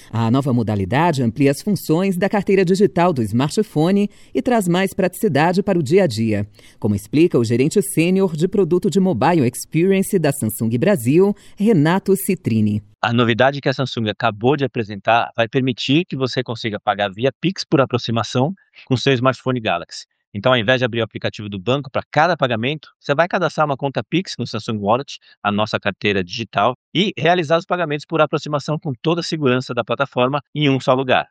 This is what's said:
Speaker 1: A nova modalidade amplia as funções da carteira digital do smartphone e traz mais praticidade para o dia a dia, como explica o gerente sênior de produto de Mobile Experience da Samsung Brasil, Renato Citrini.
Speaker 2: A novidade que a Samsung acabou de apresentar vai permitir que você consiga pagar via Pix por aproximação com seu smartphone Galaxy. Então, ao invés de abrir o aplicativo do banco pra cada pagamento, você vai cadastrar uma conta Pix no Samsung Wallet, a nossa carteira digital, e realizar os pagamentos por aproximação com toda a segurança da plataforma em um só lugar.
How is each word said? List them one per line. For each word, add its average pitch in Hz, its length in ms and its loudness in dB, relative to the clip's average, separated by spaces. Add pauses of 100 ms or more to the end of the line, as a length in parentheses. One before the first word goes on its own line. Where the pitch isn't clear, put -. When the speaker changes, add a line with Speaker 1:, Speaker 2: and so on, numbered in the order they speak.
(120)
Speaker 1:
A 113 180 0
nova 135 220 2
modalidade 120 680 0
amplia 139 280 2
as 143 120 -2
funções 185 540 0
da 196 120 0
carteira 190 360 2
digital 180 480 2
do 127 100 0
smartphone 156 880 0 (240)
e - 80 0
traz 226 260 0
mais 185 240 0
praticidade 180 680 0
para 185 160 0
o 165 40 0
dia 175 220 4
a - 20 2
dia, 107 400 0 (320)
como 104 160 0
explica 151 440 2
o 120 60 2
gerente 127 380 2
sênior 180 540 0
de 170 100 0
produto 175 440 0
de 190 100 2
Mobile 151 480 2
Experience 190 680 0
da 156 120 2
Samsung 113 480 -2
Brasil, 170 560 2 (220)
Renato 190 580 2
Citrini. 107 680 -2 (220)
Speaker 2:
A 120 80 0
novidade 120 480 2
que - 80 -2
a 135 40 0
Samsung 120 360 -4
acabou 117 480 0
de 139 80 -2
apresentar 110 720 -2
vai 117 120 0
permitir 135 560 0
que - 100 -12
você 131 300 -4
consiga 110 340 -6
pagar 101 340 -2
via 117 280 -2
Pix - 280 -4
por 151 120 4
aproximação 123 720 -2 (320)
com 127 100 0
seu 139 160 2
smartphone 127 460 0
Galaxy. 87 480 -6 (280)
Então, 104 180 0
ao 123 60 2
invés 120 200 2
de 123 60 -2
abrir 113 160 -2
o 113 40 0
aplicativo 107 420 -8
do 101 120 -8
banco 123 320 -4
pra - 200 -4
cada 160 260 2
pagamento, 127 520 -4 (100)
você - 160 -2
vai 165 140 2
cadastrar 165 380 -2
uma 139 100 -2
conta 135 320 -4
Pix - 300 -4
no 120 80 -4
Samsung 110 320 -6
Wallet, 107 400 -2 (240)
a 104 100 -2
nossa 107 260 -2
carteira 98 460 -2
digital, 104 500 -2 (200)
e 180 240 0
realizar 165 400 2
os 160 80 -6
pagamentos 156 400 -4
por 160 140 -2
aproximação 151 580 -2
com 143 240 -6
toda 170 180 0
a 165 40 -6
segurança 131 500 -2
da 117 100 -2
plataforma 139 560 -2 (140)
em 147 160 0
um 131 100 0
só 131 140 2
lugar. 127 360 0